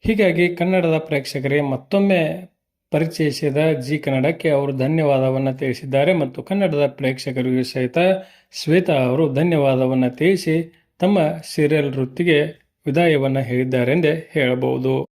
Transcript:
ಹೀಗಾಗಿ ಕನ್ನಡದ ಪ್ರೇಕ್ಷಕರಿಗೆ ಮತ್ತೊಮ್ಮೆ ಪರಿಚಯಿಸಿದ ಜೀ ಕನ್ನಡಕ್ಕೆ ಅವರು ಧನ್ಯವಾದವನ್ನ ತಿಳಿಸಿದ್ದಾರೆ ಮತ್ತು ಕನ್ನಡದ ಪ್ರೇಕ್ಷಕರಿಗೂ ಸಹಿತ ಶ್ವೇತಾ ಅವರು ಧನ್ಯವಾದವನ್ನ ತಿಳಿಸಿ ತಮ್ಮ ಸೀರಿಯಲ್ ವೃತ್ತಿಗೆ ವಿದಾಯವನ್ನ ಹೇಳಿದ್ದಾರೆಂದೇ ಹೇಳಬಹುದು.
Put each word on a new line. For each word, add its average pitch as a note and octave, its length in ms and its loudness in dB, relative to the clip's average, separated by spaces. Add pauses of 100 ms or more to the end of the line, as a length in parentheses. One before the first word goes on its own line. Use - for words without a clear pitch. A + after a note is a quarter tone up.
ಹೀಗಾಗಿ F3 500 2
ಕನ್ನಡದ F3 420 0
ಪ್ರೇಕ್ಷಕರಿಗೆ C#3+ 640 -2
ಮತ್ತೊಮ್ಮೆ E3+ 880 -2 (400)
ಪರಿಚಯಿಸಿದ D3+ 680 -2 (220)
ಜೀ C3+ 180 -4
ಕನ್ನಡಕ್ಕೆ D3 520 0
ಅವರು C#3 280 0
ಧನ್ಯವಾದವನ್ನ C3+ 760 0
ತಿಳಿಸಿದ್ದಾರೆ C3+ 640 0
ಮತ್ತು C#3 300 -4
ಕನ್ನಡದ E3+ 440 0
ಪ್ರೇಕ್ಷಕರಿಗೂ C3 760 -2
ಸಹಿತ B2+ 340 -4 (540)
ಶ್ವೇತಾ F3 420 0
ಅವರು C3+ 400 0
ಧನ್ಯವಾದವನ್ನ C3 760 2
ತಿಳಿಸಿ E3 720 -2 (200)
ತಮ್ಮ G3 200 2 (360)
ಸೀರಿಯಲ್ D3+ 340 2
ವೃತ್ತಿಗೆ D3 800 -2 (160)
ವಿದಾಯವನ್ನ C#3 540 2
ಹೇಳಿದ್ದಾರೆಂದೇ C3 960 0
ಹೇಳಬಹುದು. C3 800 0